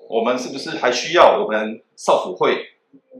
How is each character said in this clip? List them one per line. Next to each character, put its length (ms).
我 120
们 140
是 140
不 80
是 220
还 120
需 240
要 240
我 80
们 360
少 280
辅 120
会 340